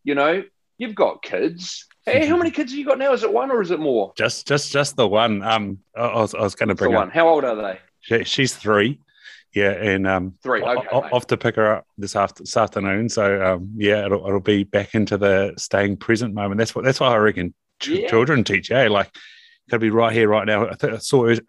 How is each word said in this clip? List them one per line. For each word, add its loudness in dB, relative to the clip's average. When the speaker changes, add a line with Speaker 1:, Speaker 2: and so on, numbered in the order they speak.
Speaker 1:
you -4
know, 0
you've -8
got 0
kids. -6
Hey, 2
how 2
many 0
kids -4
have -8
you -10
got 0
now? 0
Is 0
it -2
one -2
or 0
is -4
it -2
more? 0
Speaker 2:
Just, -4
just, -2
just 0
the 4
one. 2
Um, -2
I, -8
I -2
was, -2
I -6
was -2
gonna 0
Speaker 1:
Just -6
the 2
Speaker 2:
bring 2
up 4
Speaker 1:
one. -4
How 4
old 2
are -2
they? -6
Speaker 2:
She, -2
she's -2
three. 0
Yeah, 2
and, 0
um, -2
Speaker 1:
Three, -2
Speaker 2:
o-, 0
Speaker 1:
okay, -6
Speaker 2:
o-, 2
Speaker 1:
mate. -8
Speaker 2:
off -2
to 0
pick -2
her 4
up -8
this -8
aft-, 0
this -12
afternoon. 0
So, 0
um, -2
yeah, 0
it'll, -2
it'll 0
be 2
back -2
into 0
the 2
staying -2
present -2
moment. -4
That's 0
what, -4
that's 2
why 4
I 4
reckon 2
ch- -6
Speaker 1:
Yeah. -2
Speaker 2:
children 4
teach, -2
eh? 4
Like, 0
gotta 0
be 2
right 2
here, 4
right 2
now. 0
I -10
th-, -4
I -6
saw 2
Urs-, 4